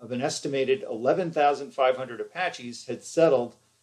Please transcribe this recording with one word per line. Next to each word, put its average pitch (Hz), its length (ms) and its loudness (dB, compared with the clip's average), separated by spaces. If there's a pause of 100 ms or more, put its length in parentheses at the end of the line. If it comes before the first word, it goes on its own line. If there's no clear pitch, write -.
of 113 100 -12
an 123 100 -4
estimated 135 640 0
eleven 131 480 0
thousand 143 400 2
five 131 240 2
hundred 123 240 -8
Apaches 127 680 -8
had 123 160 -8
settled, 135 520 4 (260)